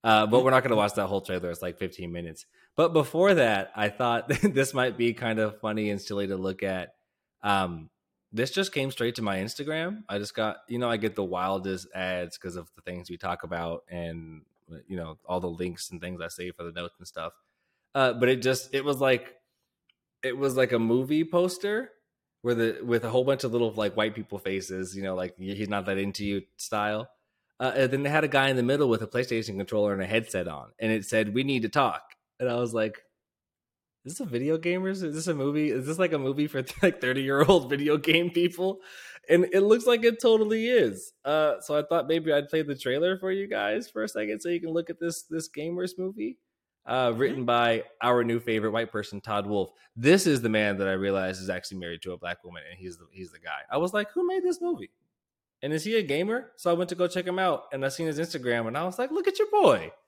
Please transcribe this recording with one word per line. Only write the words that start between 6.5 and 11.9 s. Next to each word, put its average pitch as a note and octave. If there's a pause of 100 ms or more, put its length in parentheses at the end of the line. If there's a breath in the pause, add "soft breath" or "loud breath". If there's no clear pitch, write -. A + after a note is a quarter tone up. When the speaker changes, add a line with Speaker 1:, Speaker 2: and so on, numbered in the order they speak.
Speaker 1:
at. F#2+ (480)
Um, F#2 (460)
this B2
just F#3+
came C3+
straight A#2+
to A#2+
my G2
Instagram. D#3
I G2+
just G2+
got, A2 (100)
you A#2+
know, A#2+
I A2+
get G#2+
the G2+
wildest F#2